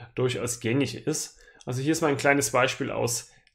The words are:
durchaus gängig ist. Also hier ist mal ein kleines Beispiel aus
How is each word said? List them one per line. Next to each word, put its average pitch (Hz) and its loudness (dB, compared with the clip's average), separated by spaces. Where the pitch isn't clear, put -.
durchaus 120 -2
gängig 120 0
ist. - -4
Also 127 -4
hier 147 0
ist 160 0
mal 160 2
ein 139 2
kleines 143 2
Beispiel 127 0
aus 117 -2